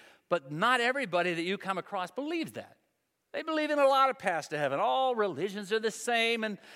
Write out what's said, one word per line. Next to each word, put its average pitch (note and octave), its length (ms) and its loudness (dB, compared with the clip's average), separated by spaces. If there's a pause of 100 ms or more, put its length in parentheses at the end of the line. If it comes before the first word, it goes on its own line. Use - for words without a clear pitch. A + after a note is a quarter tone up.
(280)
But D3 240 -2
not A#3 280 2
everybody F#3+ 540 0
that E3 80 -4
you F#3+ 160 -2
come F#3+ 200 -4
across F3+ 340 -8
believes D4 400 -6
that. - 240 -14 (560)
They - 100 -6
believe D4+ 300 0
in D4 80 2
a C4+ 80 6
lot C4+ 200 6
of - 120 -4
paths E3+ 280 -2
to D3+ 80 -4
heaven. C#3+ 220 0
All B3+ 380 2
religions G3 560 -2
are A3 80 2
the A3 100 0
same, A#3 540 0
and G#3+ 140 -4 (180)